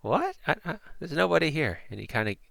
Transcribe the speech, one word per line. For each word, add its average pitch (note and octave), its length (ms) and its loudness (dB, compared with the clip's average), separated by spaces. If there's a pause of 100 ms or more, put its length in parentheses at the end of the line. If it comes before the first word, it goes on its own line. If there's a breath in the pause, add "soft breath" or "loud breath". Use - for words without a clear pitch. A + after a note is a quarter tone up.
What? D4 340 0 (100)
I, D3+ 180 2
I, E3+ 140 -6 (200)
there's E3+ 140 -8
nobody E3 380 4
here. C#3+ 300 0 (100)
And G#2 80 -8
he G2+ 80 -10
kinda G#2+ 300 0 (140)